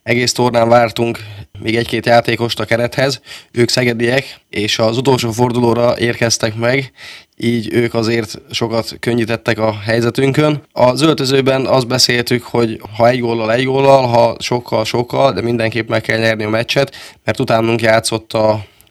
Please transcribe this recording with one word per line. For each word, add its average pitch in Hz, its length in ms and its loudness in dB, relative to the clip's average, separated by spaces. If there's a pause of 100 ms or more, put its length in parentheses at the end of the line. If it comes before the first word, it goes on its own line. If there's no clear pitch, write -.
egész 120 300 0
tornán 120 360 2
vártunk 117 500 2 (400)
még 110 180 -4
egy-két 117 300 -2
játékost 117 540 2
a 110 40 -6
kerethez, 120 560 -2 (320)
ők 117 160 2
szegediek, 120 800 0
és 104 300 -4
az 113 180 2
utolsó 123 340 2
fordulóra 120 680 2
érkeztek 113 560 -2
meg, 123 380 -2 (440)
így 117 360 -2
ők 117 220 0
azért 117 460 -2 (100)
sokat 113 500 -4
könnyítettek 117 580 -2
a 107 200 0
helyzetünkön. 135 840 0 (100)
Az 123 280 2
öltözőben 135 640 2
azt 120 200 2
beszéltük, 123 560 0
hogy 117 380 -2 (160)
ha 117 120 4
egy 127 120 2
góllal, 117 320 -2
egy 127 120 0
góllal, 135 420 4
ha 117 320 0
sokkal, 120 460 -4
sokkal, 127 480 0
de 92 80 -4
mindenképp 113 480 -2
meg 113 120 -2
kell 113 180 -2
nyerni 110 260 0
a 107 40 -4
meccset, 120 480 -2 (280)
mert - 160 -2
utánunk 113 400 2
játszott 113 520 0
a, 110 320 2 (260)